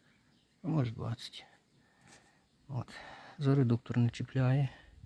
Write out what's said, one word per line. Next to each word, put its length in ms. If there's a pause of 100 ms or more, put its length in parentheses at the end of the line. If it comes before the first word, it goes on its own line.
(640)
А 60
може, 220
двадцять. 540 (1200)
От. 260 (440)
За 160
редуктор 440
не 120
чіпляє. 580 (380)